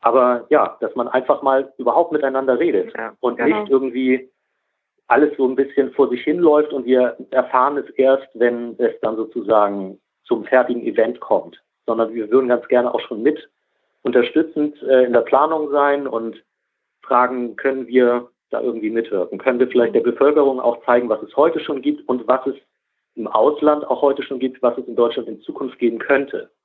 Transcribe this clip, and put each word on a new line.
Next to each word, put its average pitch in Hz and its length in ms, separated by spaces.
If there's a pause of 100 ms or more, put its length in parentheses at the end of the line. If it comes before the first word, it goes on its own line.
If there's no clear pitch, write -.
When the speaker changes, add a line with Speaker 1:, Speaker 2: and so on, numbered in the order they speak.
Speaker 1:
Aber 123 480
ja, 120 320
dass 113 140
man 123 140
einfach - 340
mal 135 340
überhaupt 131 360
miteinander 135 460
redet 101 380
Speaker 2:
Ja, 110 240
Speaker 1:
und 120 160
Speaker 2:
genau. 139 240
Speaker 1:
nicht 208 100
irgendwie 127 600 (800)
alles 147 280
so 135 100
ein 127 100
bisschen 135 360
vor 135 160
sich 123 140
hinläuft 151 500
und 131 140
wir 123 300 (160)
erfahren 131 440
es 135 200
erst, 135 380
wenn 120 440
es 113 140 (100)
dann 110 140
sozusagen 101 840 (260)
zum 110 200
fertigen 123 420
Event 113 320
kommt, - 420 (240)
sondern 113 300
wir 107 160
würden 127 180
ganz 120 200
gerne 123 260
auch 117 60
schon 107 200
mit - 300 (520)
unterstützend, 147 840
äh, 131 180
in 120 100
der 120 100
Planung 151 500
sein 143 340
und 113 340 (640)
fragen, 123 540
können 131 320
wir 120 420 (200)
da 110 100
irgendwie 113 300
mitwirken? 104 480
Können 123 200
wir 123 80
vielleicht 120 300
der 113 40
Bevölkerung 135 600
auch 120 240
zeigen, 120 240
was 107 140
es - 140
heute 165 220
schon 143 240
gibt 147 260
und 120 200
was 127 180
es - 80 (640)
im 110 100
Ausland 147 580
auch - 180
heute 139 200
schon 131 160
gibt, 127 240
was 120 160
es 127 80
in 120 80
Deutschland 117 320
in 107 140
Zukunft - 400
geben 117 180
könnte? - 540 (120)